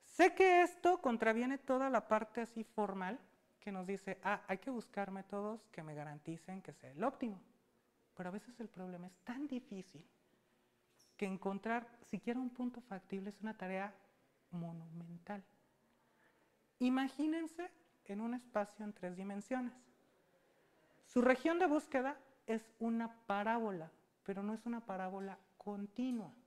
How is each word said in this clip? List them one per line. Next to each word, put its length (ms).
Sé 160
que 280
esto 380
contraviene 580
toda 300
la 200
parte 320
así 240
formal 560
que 100
nos 160
dice, 380
ah, 240
hay 100
que 100
buscar 440
métodos 580
que 140
me 100
garanticen 680
que 120
sea 180
el 140
óptimo. 360
Pero 140
a 20
veces 260
el 100
problema 380
es 160
tan 240
difícil 580
que 80
encontrar 640
siquiera 380
un 100
punto 300
factible 500
es 120
una 140
tarea 380
monumental. 960
Imagínense 920
en 160
un 140
espacio 500
en 100
tres 200
dimensiones. 580
Su 160
región 380
de 60
búsqueda 520
es 240
una 460
parábola, 680
pero 180
no 100
es 140
una 180
parábola 540
continua. 800